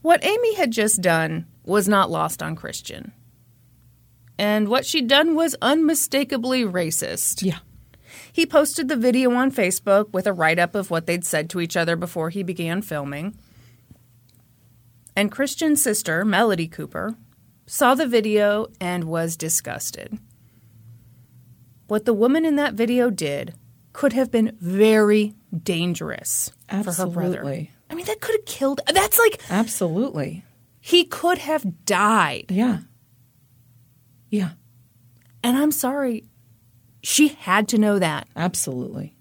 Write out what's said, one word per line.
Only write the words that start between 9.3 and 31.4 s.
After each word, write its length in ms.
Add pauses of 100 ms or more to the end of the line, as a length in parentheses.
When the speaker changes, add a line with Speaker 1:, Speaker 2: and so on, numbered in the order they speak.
Speaker 1:
on 160
Facebook 600
with 140
a 80
write-up 400
of 160
what 160
they'd 200
said 260
to 100
each 160
other 180
before 360
he 100
began 400
filming. 560 (1800)
And 160
Christian's 520
sister, 420
Melody 420
Cooper, 480 (520)
saw 260
the 140
video 600 (120)
and 240
was 340
disgusted. 800 (1700)
What 180
the 80
woman 320
in 100
that 180
video 380
did 420 (400)
could 200
have 180
been 280
very 760 (200)
dangerous 960 (180)
for 240
her 120
brother. 340
Speaker 2:
Absolutely. 320 (180)
Speaker 1:
I 40
mean, 120
that 160
could 140
have 100
killed. 340 (120)
That's 280
like 300
Speaker 2:
Absolutely. 960 (340)
Speaker 1:
he 240
could 360
have 460